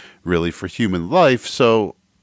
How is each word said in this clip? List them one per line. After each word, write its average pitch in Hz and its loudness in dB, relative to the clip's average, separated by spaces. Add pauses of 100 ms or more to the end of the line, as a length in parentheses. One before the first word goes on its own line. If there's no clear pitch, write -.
(220)
really 85 -2
for - -10
human 92 -4
life. 139 2
So 113 2 (280)